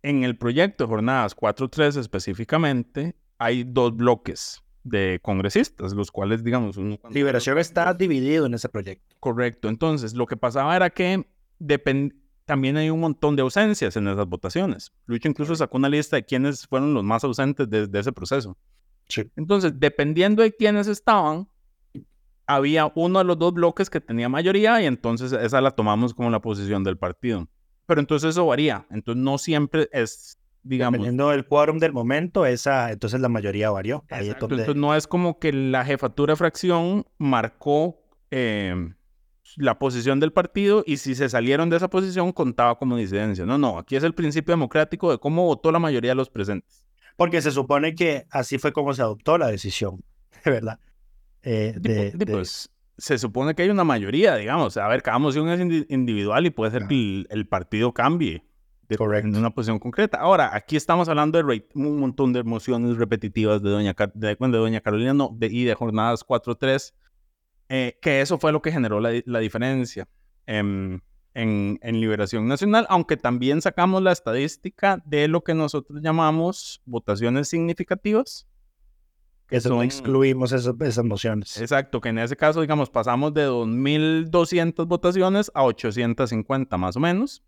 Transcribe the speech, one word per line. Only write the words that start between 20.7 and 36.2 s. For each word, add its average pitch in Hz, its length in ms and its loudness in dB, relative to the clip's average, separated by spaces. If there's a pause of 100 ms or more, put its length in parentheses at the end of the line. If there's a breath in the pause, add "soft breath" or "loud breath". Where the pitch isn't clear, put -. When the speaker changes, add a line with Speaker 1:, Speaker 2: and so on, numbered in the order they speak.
Speaker 1:
estaban, 190 600 2 (1000)
había 147 500 2
uno 180 240 2
de 185 60 4
los 175 140 2
dos 175 140 2
bloques 175 360 2
que 156 120 -4
tenía 117 260 -4
mayoría 196 540 4
y 180 40 2
entonces 123 460 -2
esa 120 300 2
la 135 100 4
tomamos 110 420 2
como 120 160 -2
la 110 120 0
posición 101 420 -4
del 95 140 -2
partido. 92 500 -4 (380)
Pero 151 160 2
entonces 151 300 0
eso 175 140 2
varía. 139 460 0
Entonces 117 320 -4
no 135 140 0
siempre 147 540 0
es, - 480 -6 (220)
digamos 123 380 -2
Speaker 2:
Dependiendo 123 300 0
del 139 160 0
quórum 151 340 2
del 160 140 2
momento, 147 520 0
esa, 123 460 0
entonces 110 300 -4
la 127 80 0
mayoría 104 400 0
varió. 104 400 -4
Ahí 110 140 -8
es - 40 -4
Speaker 1:
Exacto. 113 200 -6
Speaker 2:
donde 120 160 -2
Speaker 1:
Entonces 143 180 0
no 147 140 2
es 156 120 -2
como 175 320 -2
que 151 140 0
la 131 320 0
jefatura 143 480 2